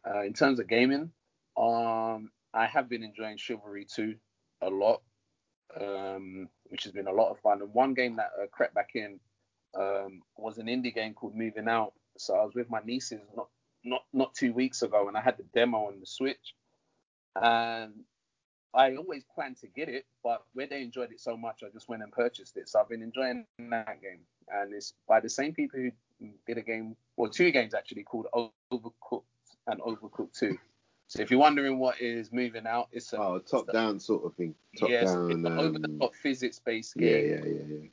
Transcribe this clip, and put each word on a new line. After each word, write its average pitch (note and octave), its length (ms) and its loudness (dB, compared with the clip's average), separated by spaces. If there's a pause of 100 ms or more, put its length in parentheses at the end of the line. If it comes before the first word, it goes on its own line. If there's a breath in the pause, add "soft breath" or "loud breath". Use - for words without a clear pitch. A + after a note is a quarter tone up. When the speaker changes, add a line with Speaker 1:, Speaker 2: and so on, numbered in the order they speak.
Speaker 1:
Uh, G2+ 140 -2
in G2+ 100 -4
terms C3+ 280 4
of F#2+ 60 -4
gaming, C3+ 440 4 (480)
um, A2+ 720 0 (240)
I A2+ 100 4
have B2+ 240 0
been A#2 140 -4
enjoying G#2+ 340 -10
Chivalry G#2 480 -10
two G#2+ 300 -4 (480)
a F#2+ 80 -2
lot, G2+ 320 4 (760)
um, F#2+ 720 -8 (220)
which F#2 140 -10
has G2 100 -12
been G2 120 -6
a F#2+ 60 -2
lot A2 200 4
of - 80 -12
fun. G2+ 200 4
And G#2 140 -10
one C3 180 4
game B2 240 0
that, G#2+ 140 -2 (120)
uh, G2+ 80 -4
crept - 240 -2
back - 200 -2
in, G#2 260 -6 (580)
um, G2 440 -4 (160)
was A2 180 -8
an A2+ 120 -8
indie B2 260 -2
game A2 180 -4
called G#2+ 240 -10
Moving A2 320 -4
Out. A2 240 2 (240)
So - 180 -4
I G#2+ 120 4
was G2+ 80 -12
with A#2 160 -4
my A2 120 -2
nieces A#2 380 -6 (160)
not - 120 -8 (360)
not, B2 280 -4
not C3+ 220 2
two A#2+ 180 0
weeks C3 300 0
ago, G2+ 260 4
and G2+ 80 -6
I G#2+ 40 0
had B2+ 160 2
the G2 80 -16 (100)
demo A#2 320 4
on G2 140 -10
the F#2 60 -18
Switch. - 480 -4 (800)
And A2+ 580 2 (840)
I C3 220 6
always D3+ 280 -10 (100)
planned C3+ 240 -8
to - 80 -20
get D#3 220 -8
it, C3+ 180 -8 (160)
but A#2 300 -2
where C3+ 140 -6
they C#3 160 -8
enjoyed A#2+ 300 -8
it A2+ 80 -20
so A#2 160 -6
much, A2+ 260 -10
I G2+ 80 -14
just G#2+ 180 -20
went A2 140 -6
and G2+ 100 -14
purchased - 440 -2
it. - 120 -10
So - 120 6
I've - 80 4
been A2+ 140 -8
enjoying B2 440 -2 (120)
that A2 440 -6
game, F2+ 180 -16 (280)
and G2+ 260 -4
it's - 200 -10 (140)
by A2 120 10
the A2 80 -6
same D3 260 -2
people C#3 260 -2
who B2+ 100 0 (560)
did A#2 120 -4
a G#2+ 40 -6
game, A2 340 -6 (200)
well, A2 140 2
two F3 200 6
games A#2 240 2
actually, G2+ 300 -6
called A2 300 -8
Overcooked A#2 880 -4 (440)
and G#2+ 140 -4
Overcooked A2 580 -8
Two. G2+ 200 0 (500)
So - 120 -8
if G#2+ 100 -2
you're C3 100 6
wondering C#3+ 380 6
what B2+ 220 0
is A#2 320 -4
moving A#2 340 -4
out, A#2 260 -2
it's - 200 -8
a, A2 60 -4
Speaker 2:
Oh, F#2+ 160 0
Speaker 1:
it's - 180 -4
a C3+ 40 2
Speaker 2:
top A2 160 0
down A2 280 2
sort - 240 0
of E2+ 100 -6
thing. E2 200 -4 (240)
Top G#2+ 100 4
Speaker 1:
Yes, A#2 220 4
Speaker 2:
down, F2 200 2
Speaker 1:
it's E2 100 2
an E2+ 60 0
Speaker 2:
um, E2 120 2
Speaker 1:
over-the-top C3+ 560 0
physics-based A#2 840 -4
Speaker 2:
yeah, E2+ 140 6
Speaker 1:
game. D2+ 200 4
Speaker 2:
yeah, D2+ 200 -2
yeah, D2+ 320 -6
yeah. D2 100 -18